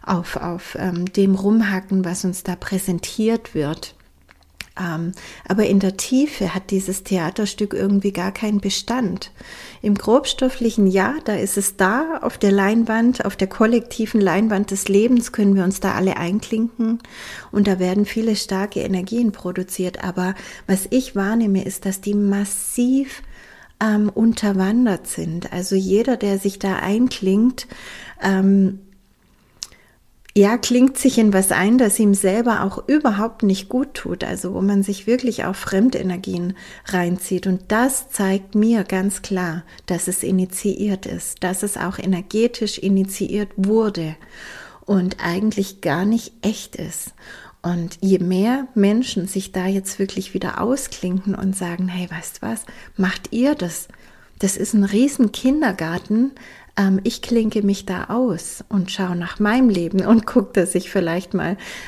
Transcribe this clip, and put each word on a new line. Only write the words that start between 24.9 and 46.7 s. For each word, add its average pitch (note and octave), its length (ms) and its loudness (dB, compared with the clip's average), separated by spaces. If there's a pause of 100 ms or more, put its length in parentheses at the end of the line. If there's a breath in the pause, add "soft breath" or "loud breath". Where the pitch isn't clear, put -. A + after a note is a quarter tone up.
sind. E3 460 -6
Also F#3 220 -4
jeder, G3+ 420 2
der G3 220 0
sich F#3+ 200 -2
da F#3+ 180 -2
einklingt, G#3+ 920 2 (560 loud breath)
ähm, F#3+ 560 4 (1600 soft breath)
ja, G#3 220 6
klingt B3 400 4
sich B3 200 4
in G#3+ 140 6
was F#3+ 200 2
ein, G#3 260 4
das G#3+ 220 4
ihm G#3 120 6
selber G#3 520 2
auch - 240 -6
überhaupt A#3 560 0
nicht F#3+ 240 2
gut C4+ 260 -2
tut, F3+ 300 -8
also F#3 280 -6
wo F#3 100 -4
man G3+ 200 2
sich F#3+ 240 -4
wirklich B3 380 0
auch G3 100 -2
Fremdenergien F#3 1040 -2 (300 loud breath)
reinzieht. F3+ 600 -2
Und F#3 220 0
das B3 420 0
zeigt G3 460 -2
mir A3 260 4
ganz G3 400 -2
klar, F3+ 400 -4 (240 loud breath)
dass F3 220 -2
es - 160 -4
initiiert F#3+ 840 -2
ist, - 380 -8
dass F#3 180 -2
es G3+ 140 -4
auch F#3 240 -6
energetisch G#3 800 -2
initiiert G3 800 -2
wurde G3 600 0 (680 loud breath)
und F#3+ 380 0
eigentlich G3 560 -2
gar E3 240 0
nicht A3+ 280 0 (100)
echt - 320 -4